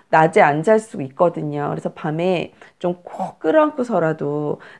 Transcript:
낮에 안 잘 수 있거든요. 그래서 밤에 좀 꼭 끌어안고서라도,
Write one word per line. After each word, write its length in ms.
낮에 320
안 200
잘 180
수 220
있거든요. 720
그래서 220
밤에 600
좀 260
꼭 360
끌어안고서라도, 1200